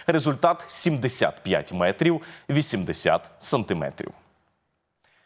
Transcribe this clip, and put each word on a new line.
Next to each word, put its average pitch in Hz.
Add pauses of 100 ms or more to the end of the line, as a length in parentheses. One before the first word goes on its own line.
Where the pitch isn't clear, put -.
Результат — 160
сімдесят 127
п'ять 82
метрів 98 (280)
вісімдесят 143 (640)
сантиметрів. 85 (1160)